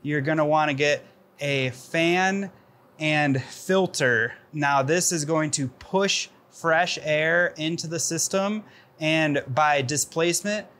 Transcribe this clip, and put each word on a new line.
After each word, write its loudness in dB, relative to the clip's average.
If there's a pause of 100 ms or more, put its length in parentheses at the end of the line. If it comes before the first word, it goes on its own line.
you're -2
gonna 2
wanna 2
get 0 (340)
a -2
fan 0 (480)
and 0
filter. 0 (220)
Now 2
this 0
is -4
going 0
to -2
push -2 (220)
fresh 0
air 2
into -4
the -6
system, -2 (360)
and 2
by 2
displacement -2 (140)